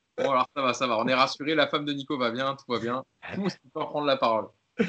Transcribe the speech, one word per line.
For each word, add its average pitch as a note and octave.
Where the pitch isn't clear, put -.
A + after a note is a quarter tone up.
Bon, C3+
alors B2+
ça C#3+
va, D3
ça C3+
va, A#2
on A#2
est C3
rassurés, C3+
la D3
femme D3
de D3
Nico C#3
va A#2+
bien, C3+
tout -
va A#2+
bien. A#2
Nous, G3
on -
peut D3+
prendre D3
la C3+
parole. A2+